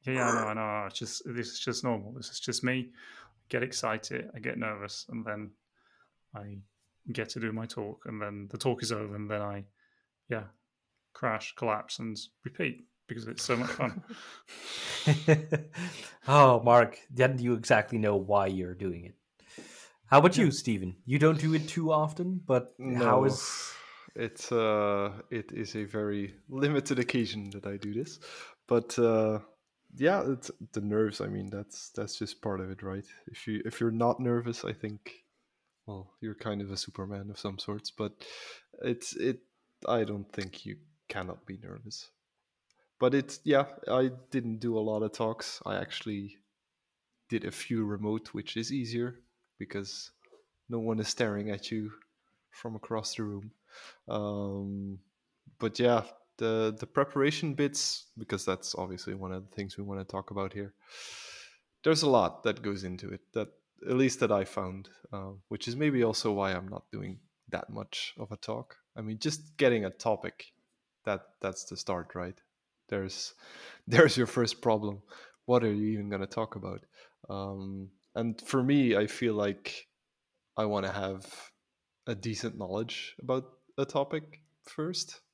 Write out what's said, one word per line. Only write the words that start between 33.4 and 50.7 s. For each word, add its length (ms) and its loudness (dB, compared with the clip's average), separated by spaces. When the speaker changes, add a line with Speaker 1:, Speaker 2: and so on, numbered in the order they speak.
Speaker 3:
you, 160 -4
if 160 -8
you're 120 2
not 280 2
nervous, 460 -2
I 80 -4
think, 500 -10
well, 340 -12
you're 160 -8
kind 260 -4
of 100 -6
a 60 -6
Superman 520 -8
of 100 -12
some 180 -6
sorts, 340 -8
but 340 -8
it's, 320 -4
it, 240 0
I 160 2
don't 300 -6
think 320 -8
you 120 -12
cannot 380 -8
be 120 -12
nervous. 520 -16
But 140 6
it's, 300 0
yeah, 220 6
I 220 4
didn't 260 -2
do 200 0
a 40 2
lot 220 0
of 80 -2
talks. 540 -4
I 100 -4
actually 600 -6
did 160 -2
a 60 -4
few 340 -2
remote, 480 -2
which 240 -6
is 160 -4
easier 480 -4
because 520 -10
no 120 -4